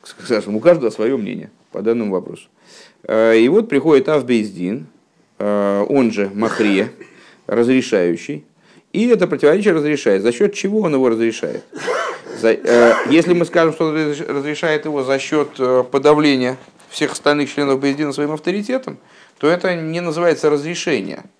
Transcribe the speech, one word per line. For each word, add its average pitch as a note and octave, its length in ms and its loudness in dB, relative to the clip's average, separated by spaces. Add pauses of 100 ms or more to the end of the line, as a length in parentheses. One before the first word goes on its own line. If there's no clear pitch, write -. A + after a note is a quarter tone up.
Скажем, G#2 500 -4
у G#2+ 60 -2
каждого D3+ 300 4
своё A#2+ 280 -2
мнение G2 320 -10 (220)
по - 100 -8
данному A2 300 -2
вопросу. - 360 -8 (540)
Э, A2+ 340 2
и A#2 120 6
вот G#3+ 200 2
приходит C#3 400 2
Ав D3 160 0
бейздин, G#2+ 640 -2 (540)
э, G2+ 480 0
он B2+ 240 2
же G2 200 -4
Махрия, G#2 580 0 (580)
разрешающий, A#2+ 960 -2 (480)
и A3 160 0
это F#3 180 4
противоречие E3 460 2
разрешает. C#3+ 500 0
За A#2+ 100 2
счёт G3+ 200 0
чего G#3 280 -2
он E3 140 0
его C3 140 2
разрешает? A2+ 560 -2 (760)
За, A2+ 120 2
э, A#2 420 4 (160)
если E3 220 4
мы E3+ 140 0
скажем, E3 260 2
что D#3+ 140 -2
он D#3 100 -4
разреш-, D3 300 -4
разрешает D3 580 -4
его D3 180 -4
за C3+ 160 0
счёт, C#3+ 300 -2 (100)
э, B2+ 320 2
подавления C#3 680 2 (320)
всех - 220 -4
остальных D3 380 0
членов C#3 300 -2
бейздина C#3+ 320 -2
своим D3 200 -4
авторитетом, G#3 680 -6 (400)
то C#3 80 -2
это F3+ 300 0
не E3 260 -6
называется D#3+ 480 0
разрешение. C#3+ 720 -4 (180)